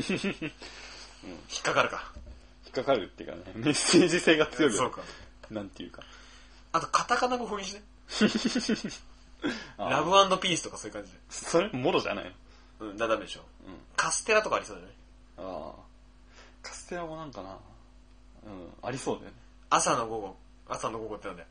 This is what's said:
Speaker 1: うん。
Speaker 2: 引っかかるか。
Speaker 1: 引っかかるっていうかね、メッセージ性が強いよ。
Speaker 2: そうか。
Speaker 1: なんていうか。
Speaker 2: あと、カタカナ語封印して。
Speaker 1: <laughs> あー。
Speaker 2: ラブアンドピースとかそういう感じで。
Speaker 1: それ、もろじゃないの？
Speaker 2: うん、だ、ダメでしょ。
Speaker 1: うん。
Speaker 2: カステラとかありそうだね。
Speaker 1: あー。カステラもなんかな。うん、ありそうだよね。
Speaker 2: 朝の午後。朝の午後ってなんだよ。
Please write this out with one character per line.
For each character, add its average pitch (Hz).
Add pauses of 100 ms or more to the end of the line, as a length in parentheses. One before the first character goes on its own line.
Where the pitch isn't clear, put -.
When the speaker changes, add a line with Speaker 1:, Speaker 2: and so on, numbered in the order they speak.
(1200)
Speaker 1:
う -
ん。 92
Speaker 2:
引 87 (240)
っ -
か 151
か 147
る -
か。 - (540)
Speaker 1:
引 -
っ -
か 127
か 135
る 98
っ -
て -
い -
う 76
か 78
ね、 87 (120)
メ 113
ッ 147
セ -
ー 180
ジ 170
性 165
が 151
強 -
い 117
よ。 98
Speaker 2:
そ 123
う 110
か。 - (500)
Speaker 1:
な 107
ん 98
て -
い 87
う 82
か。 - (680)
Speaker 2:
あ 165
と、 147
カ -
タ 240
カ 247
ナ 247
語 220
封 208
印 190
し 185
て。 208 (260)
Speaker 1:
<laughs> - (760)
あ 98
ー。 85
Speaker 2:
ラ 143
ブ 170
ア 196
ン -
ド 185
ピ 185
ー 160
ス 151
と 107
か -
そ -
う -
い -
う -
感 104
じ 92
で。 - (120)
Speaker 1:
そ -
れ、 214
も 131
ろ 175
じ -
ゃ 104
な 101
い - (540)
の？ 107
Speaker 2:
う -
ん、 98
だ、 113
ダ 110
メ 101
で 90
し -
ょ。 - (260)
Speaker 1:
う 95
ん。 92 (180)
Speaker 2:
カ -
ス -
テ 226
ラ 214
と 180
か 110
あ -
り 98
そ 104
う -
だ 87
ね。 92 (500)
Speaker 1:
あ 85
ー。 85 (880)
カ -
ス -
テ 180
ラ 170
も 160
な 160
ん 143
か 101
な。 95 (880)
う 107
ん、 90 (100)
あ 104
り 131
そ 127
う -
だ -
よ 98
ね。 - (340)
Speaker 2:
朝 170
の 117
午 110
後。 95 (320)
朝 127
の 110
午 110
後 104
っ -
て 101
な 92
ん -
だ 85
よ。 -